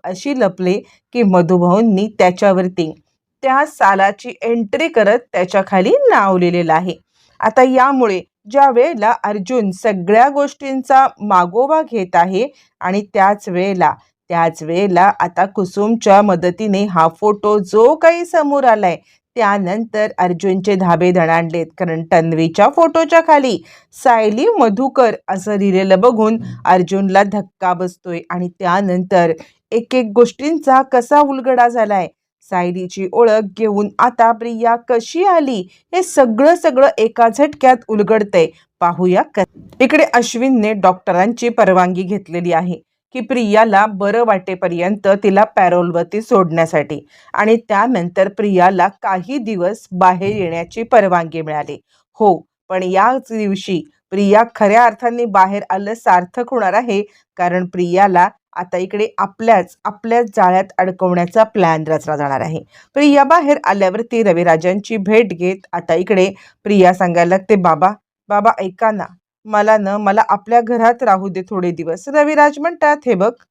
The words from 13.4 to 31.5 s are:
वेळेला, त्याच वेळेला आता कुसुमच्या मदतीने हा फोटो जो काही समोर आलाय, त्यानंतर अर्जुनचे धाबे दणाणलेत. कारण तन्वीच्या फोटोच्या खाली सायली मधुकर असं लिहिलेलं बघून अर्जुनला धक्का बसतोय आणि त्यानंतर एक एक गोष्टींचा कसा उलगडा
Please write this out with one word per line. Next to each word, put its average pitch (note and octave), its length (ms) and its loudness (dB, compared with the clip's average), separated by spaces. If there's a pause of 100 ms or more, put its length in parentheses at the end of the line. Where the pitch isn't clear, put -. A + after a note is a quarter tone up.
वेळेला, F3+ 440 0 (360)
त्याच E3 340 -2
वेळेला F3+ 560 0
आता F3+ 260 -2
कुसुमच्या G3+ 760 0
मदतीने F#3+ 640 -2
हा E3+ 220 2 (120)
फोटो G#3 420 0
जो A3 340 4
काही E4+ 300 2
समोर C#4+ 380 0
आलाय, G#3+ 340 2 (380)
त्यानंतर G#3+ 840 -2
अर्जुनचे F#3 580 -2
धाबे F3+ 360 2
दणाणलेत. E3 560 0 (100)
कारण E3 340 -4
तन्वीच्या E3 640 2
फोटोच्या E4 520 2
खाली C#4 300 2 (380)
सायली A3 500 0 (120)
मधुकर A#3+ 580 0 (120)
असं G3 300 -4
लिहिलेलं F#3+ 440 2
बघून A3+ 400 2 (240)
अर्जुनला F#3+ 580 2
धक्का G3 500 -4
बसतोय F3+ 560 -8
आणि F3+ 200 -6
त्यानंतर F3+ 840 0 (380)
एक A#3 240 -4
एक A#3+ 180 -2
गोष्टींचा C4 680 2 (100)
कसा B3+ 300 2
उलगडा C4 460 0